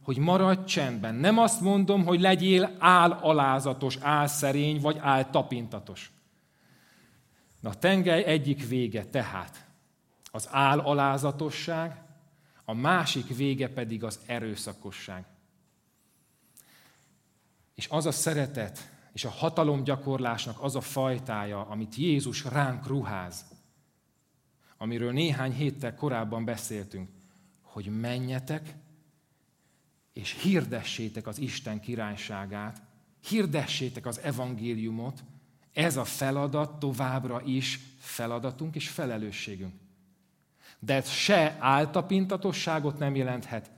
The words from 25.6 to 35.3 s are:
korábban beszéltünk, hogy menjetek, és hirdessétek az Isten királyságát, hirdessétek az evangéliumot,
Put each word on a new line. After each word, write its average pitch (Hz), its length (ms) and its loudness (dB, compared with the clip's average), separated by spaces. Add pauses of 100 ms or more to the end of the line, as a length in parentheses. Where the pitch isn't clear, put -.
korábban 113 500 -4
beszéltünk, 104 640 -8 (540)
hogy 107 380 -8
menjetek, 127 720 -6 (1400)
és - 300 -10
hirdessétek 117 840 -2
az 107 120 -10
Isten 110 420 -8
királyságát, 104 1000 -8 (460)
hirdessétek 151 800 -2
az 117 140 -6
evangéliumot, 117 1000 -6 (500)